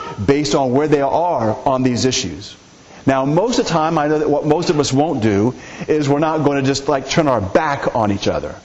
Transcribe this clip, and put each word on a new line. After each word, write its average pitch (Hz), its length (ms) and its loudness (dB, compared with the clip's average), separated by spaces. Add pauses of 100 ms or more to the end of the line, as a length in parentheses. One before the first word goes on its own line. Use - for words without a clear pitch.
(240)
based 147 300 2
on 135 180 0
where 147 160 2
they 147 140 4
are 139 520 0 (140)
on 131 160 2
these 123 220 0
issues. 98 500 -6 (500)
Now, 135 180 2
most 185 340 0
of 233 60 2
the - 60 -6
time, 165 260 0
I 147 120 2
know 151 100 2
that 156 100 -2
what 151 160 0
most 156 240 0
of 160 120 2
us 135 120 0
won't 139 300 0
do 110 320 2 (320)
is 151 240 0
we're 143 80 2
not 160 260 0
gonna 143 160 2
just, 135 280 -2
like, 139 200 0
turn 160 180 0
our 123 140 2
back 143 540 0
on 107 180 0
each 98 160 -2
other. 73 260 -4 (100)